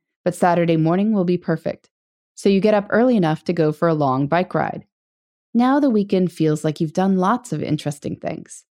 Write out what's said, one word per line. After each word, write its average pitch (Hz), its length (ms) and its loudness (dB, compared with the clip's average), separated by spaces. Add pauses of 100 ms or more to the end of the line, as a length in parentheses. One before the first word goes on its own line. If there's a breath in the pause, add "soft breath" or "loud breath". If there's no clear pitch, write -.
(240)
but 180 100 -2
Saturday 170 440 2
morning 180 340 2
will 190 140 0
be 180 120 0
perfect. - 520 -6 (460)
So - 120 -4
you 196 140 4
get 214 120 4
up 202 160 0
early 240 280 2
enough 160 280 0
to 180 80 -2
go 156 200 0
for 170 160 0
a 165 40 2
long 139 340 0
bike 175 260 0
ride. - 320 -4 (680)
Now 262 280 2
the 285 80 2
weekend 196 420 0
feels 151 320 0
like 156 160 -4
you've 156 140 -4
done 190 240 0
lots 208 340 -2
of 151 100 -6
interesting - 540 -6
things, - 480 -12 (160)